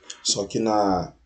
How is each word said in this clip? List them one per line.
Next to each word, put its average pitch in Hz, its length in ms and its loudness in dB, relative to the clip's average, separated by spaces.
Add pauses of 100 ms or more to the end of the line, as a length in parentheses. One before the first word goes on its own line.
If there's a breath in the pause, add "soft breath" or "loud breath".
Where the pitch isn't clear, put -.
(240 loud breath)
Só 101 220 -2
que 110 120 -6
na, 104 560 2 (120)